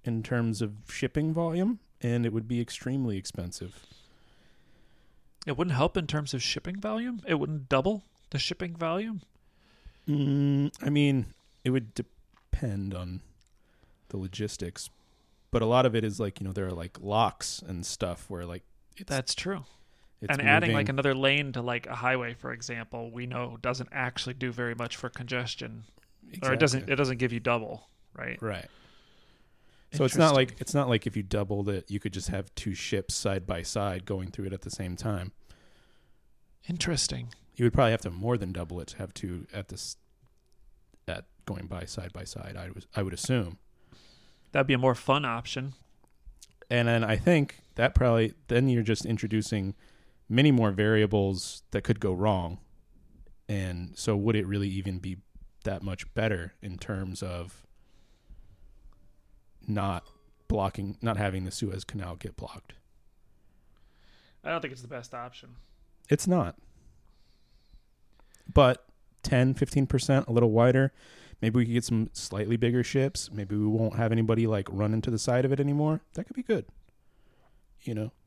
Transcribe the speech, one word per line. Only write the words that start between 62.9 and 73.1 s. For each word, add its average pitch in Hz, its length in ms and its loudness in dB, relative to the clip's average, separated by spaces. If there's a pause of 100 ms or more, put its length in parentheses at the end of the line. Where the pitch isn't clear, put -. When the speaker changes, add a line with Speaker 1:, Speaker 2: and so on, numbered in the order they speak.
Speaker 2:
I 151 80 -8
don't 165 100 -4
think 147 120 -8
it's 123 80 -16
the 123 60 -16
best 120 260 -12
option. 123 420 -16 (540)
Speaker 1:
It's - 180 2
not. 156 300 0 (1900)
But 127 340 8 (380)
ten, 131 300 4
fifteen 135 340 2
percent, 135 400 4
a 123 60 -4
little 117 180 8
wider, 127 400 6 (500)
maybe 113 160 2
we 120 80 6
could 117 80 -2
get 120 120 2
some 113 280 0
slightly 107 440 -2
bigger 120 260 4
ships. - 480 0